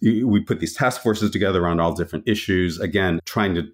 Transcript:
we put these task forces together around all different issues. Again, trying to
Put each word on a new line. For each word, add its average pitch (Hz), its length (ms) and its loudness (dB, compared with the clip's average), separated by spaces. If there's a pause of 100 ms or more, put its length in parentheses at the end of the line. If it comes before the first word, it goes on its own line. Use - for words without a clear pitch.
we 110 400 4
put - 180 -2
these - 160 -6
task 127 260 -2
forces 107 300 0
together 92 320 0
around 85 180 2
all 85 120 2
different 85 340 -6
issues. 92 520 0
Again, 92 460 0
trying 98 300 0
to 85 80 -2 (100)